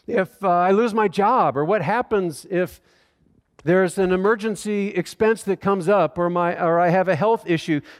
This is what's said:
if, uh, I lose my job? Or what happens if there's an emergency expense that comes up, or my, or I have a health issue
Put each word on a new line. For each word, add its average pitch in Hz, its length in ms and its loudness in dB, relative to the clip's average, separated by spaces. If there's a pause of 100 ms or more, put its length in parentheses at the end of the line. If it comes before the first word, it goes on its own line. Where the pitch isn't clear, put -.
if, - 340 -4
uh, 196 60 -2
I 175 240 2
lose 214 220 2
my 214 160 0
job? 196 480 2
Or 147 80 0
what 196 160 0
happens 196 680 -4
if 180 300 -4 (840)
there's 180 340 2
an 185 140 0
emergency 202 800 -2
expense 214 520 -2
that 190 180 -4
comes 196 300 -2
up, 202 300 2
or 175 100 0
my, 175 240 0 (100)
or 170 160 2
I 175 100 4
have 180 180 2
a 185 80 2
health 214 340 0
issue 160 320 -2 (180)